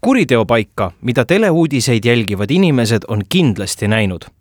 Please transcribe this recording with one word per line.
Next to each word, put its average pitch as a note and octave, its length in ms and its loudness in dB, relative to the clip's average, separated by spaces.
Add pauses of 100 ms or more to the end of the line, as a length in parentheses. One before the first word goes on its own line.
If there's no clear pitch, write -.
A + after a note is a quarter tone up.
Kuriteopaika, A#2 880 0 (100)
mida A#2+ 240 0
teleuudiseid D#3 800 0
jälgivad G#2 460 0
inimesed B2+ 560 2
on G#2+ 220 -4
kindlasti A2 580 0
näinud. G2+ 340 -2 (200)